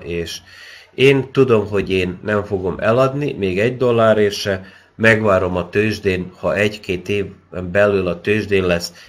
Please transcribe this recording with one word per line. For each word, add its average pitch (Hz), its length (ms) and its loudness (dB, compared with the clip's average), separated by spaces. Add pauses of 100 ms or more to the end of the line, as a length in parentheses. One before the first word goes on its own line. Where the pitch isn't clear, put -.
és 85 340 -8 (560)
én 135 380 4
tudom, 113 360 4
hogy 95 220 -2
én 92 320 -2
nem 104 220 -2
fogom 92 340 -4
eladni, 131 540 0
még 95 280 -2
egy 127 160 0
dollárért 113 580 2
se, 95 300 -6 (340)
megvárom 104 580 2
a 87 120 -4
tőzsdén, 101 720 -2
ha 85 160 -2
egy-két 98 540 -4
év 101 180 -4 (440)
belül 101 360 2
a 87 140 -4
tőzsdén 101 460 0
lesz, 87 260 -2 (160)